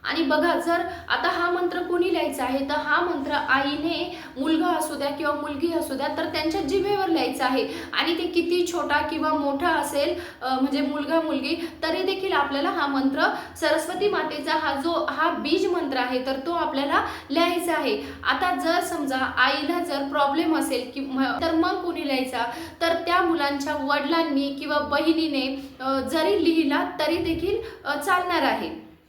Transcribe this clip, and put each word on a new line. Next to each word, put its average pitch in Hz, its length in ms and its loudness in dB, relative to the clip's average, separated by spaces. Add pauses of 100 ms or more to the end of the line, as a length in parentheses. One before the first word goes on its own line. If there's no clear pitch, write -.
आणि 320 140 0
बघा, 302 320 2
जर 339 260 0 (280)
आता 339 200 0
हा 349 220 0
मंत्र 359 320 0
कोणी 349 300 0
लिहायचा 302 320 -2
आहे, 277 240 0
तर 294 60 0
हा 302 260 2
मंत्र 311 320 -2
आईने 294 840 0 (200)
मुलगा 320 280 2
असू 311 280 0
द्या 277 160 -2
किंवा 294 240 -2
मुलगी 294 380 -2
असू 311 220 -2
द्या, 277 140 -2
तर 320 160 -2
त्यांच्या 330 360 0
जिभेवर 381 480 0
लिहायचा 269 380 2
आहे. 262 220 2 (240)
आणि 320 260 2
ते 339 40 -2
किती 349 500 0
छोटा 294 260 0
किंवा 311 340 0
मोठा 277 360 2
असेल, 311 520 0 (220)
अ, 262 120 0
म्हणजे 277 260 0
मुलगा 294 400 0
मुलगी, 311 500 -2 (120)
तरी 330 200 0
देखील 381 300 0
आपल्याला 285 380 0
हा 339 160 -2
मंत्र, 277 360 0 (340)
सरस्वती 349 520 0
मातेचा 311 440 -2
हा 311 220 0
जो, 311 360 0
हा 302 200 2
बीज 320 360 0
मंत्र 302 300 0
आहे, 254 300 0
तर 269 100 0 (100)
तो 339 60 -2
आपल्याला 294 520 0 (260)
लिहायचा 339 440 2
आहे. 247 280 0 (220)
आता 359 320 2
जर 349 240 2
समजा 294 360 -2
आईला 277 680 0
जर 277 240 -2
प्रॉब्लेम 294 480 2
असेल 269 380 0
कि 277 60 -6
म-, 262 240 0 (180)
तर 330 120 2
मग 359 300 2
कोणी 311 240 -4
लिहायचा? 254 420 -2 (300)
तर 339 140 4
त्या 349 280 2
मुलांच्या 294 520 0
वडिलांनी 285 800 0
किंवा 311 240 -2
बहिणीने, 294 1000 0
अ, 269 200 0
जरी 320 440 2
लिहिला 320 400 4 (160)
तरी 311 160 2
देखील, 370 420 0 (260)
अ, 285 100 -2
चालणार 359 480 2
आहे. - 460 -2 (200)